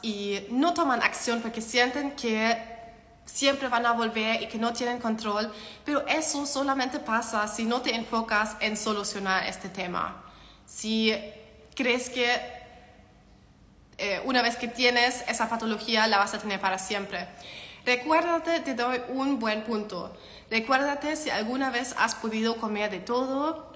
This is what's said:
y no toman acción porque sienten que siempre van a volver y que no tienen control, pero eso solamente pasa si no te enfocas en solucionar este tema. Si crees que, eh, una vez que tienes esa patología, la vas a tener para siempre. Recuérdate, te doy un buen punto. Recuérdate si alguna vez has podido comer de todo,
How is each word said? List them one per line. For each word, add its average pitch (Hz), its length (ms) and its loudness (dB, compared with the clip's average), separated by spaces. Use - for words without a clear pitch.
y 202 480 -4
no 285 240 4
toman 320 300 2
acción - 380 0
porque 220 200 -4
sienten 262 540 2
que 226 580 0
siempre 269 420 0
van 240 180 2
a 233 80 4
volver 220 480 0
y 214 60 -8
que 233 100 -8
no 226 160 0
tienen 247 260 -2
control, 220 520 -2
pero 294 220 0
eso 285 380 2
solamente 269 540 0
pasa 220 480 0
si 226 180 0
no 240 160 2
te 247 140 0
enfocas 220 640 0
en 214 180 0
solucionar 196 720 0
este - 220 -8
tema. 180 540 -4
Si 220 480 2
crees 247 340 2
que, 240 200 0
eh, 196 280 -2
una 254 160 4
vez 233 140 2
que 233 120 -4
tienes 247 600 4
esa 226 220 0
patología, 226 580 2
la 208 100 6
vas 202 160 4
a 214 60 -4
tener 208 200 -4
para 190 180 0
siempre. 190 500 -4
Recuérdate, 330 760 4
te 262 140 -2
doy 247 340 0
un 262 300 0
buen 220 240 0
punto. 208 520 -6
Recuérdate 277 680 2
si 302 140 -2
alguna 254 400 0
vez 247 280 -2
has 226 180 2
podido 220 420 0
comer 208 340 -2
de 185 80 -6
todo, 269 760 -2